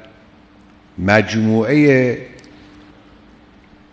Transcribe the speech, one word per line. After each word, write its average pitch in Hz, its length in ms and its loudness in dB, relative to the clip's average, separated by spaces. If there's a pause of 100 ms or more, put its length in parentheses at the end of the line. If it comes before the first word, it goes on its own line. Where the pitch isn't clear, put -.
(1000)
مجموعه 110 1300 0 (1700)